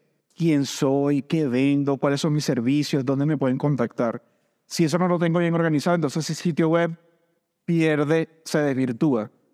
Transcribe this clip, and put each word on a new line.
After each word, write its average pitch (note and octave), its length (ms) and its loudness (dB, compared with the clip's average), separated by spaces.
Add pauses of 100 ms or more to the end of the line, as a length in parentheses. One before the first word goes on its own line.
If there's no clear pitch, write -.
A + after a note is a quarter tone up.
(340)
Quién D3+ 300 2
soy, C#3 580 0
qué D#3 240 -2
vendo, C#3 520 2
cuáles C#3 240 0
son D#3 100 0
mis D3 120 -2
servicios, C3+ 600 0
dónde C#3 220 0
me D#3 100 0
pueden C3+ 220 0
contactar. A#2+ 640 -2 (420)
Si - 200 -2
eso D#3 140 0
no F3+ 100 2
lo F3 100 0
tengo E3+ 220 0
bien E3+ 120 0
organizado, E3 440 0
entonces D#3 340 -4
ese D#3 100 -6
sitio E3 280 0
web E3+ 280 0 (680)
pierde, D#3+ 800 0
se D#3 160 -2
desvirtúa, B2+ 720 0 (220)